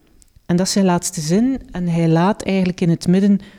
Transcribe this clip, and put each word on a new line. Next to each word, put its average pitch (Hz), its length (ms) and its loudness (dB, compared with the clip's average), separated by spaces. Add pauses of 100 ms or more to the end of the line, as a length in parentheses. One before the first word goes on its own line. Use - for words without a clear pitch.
(460)
En 175 100 -2
dat 180 100 0
is - 60 -4
zijn 196 140 2
laatste 175 360 -2
zin. 226 400 -2 (100)
En 180 160 -6
hij 165 220 0
laat 170 340 0
eigenlijk 185 380 -2
in 175 80 0
het 165 180 -2
midden 196 320 4 (180)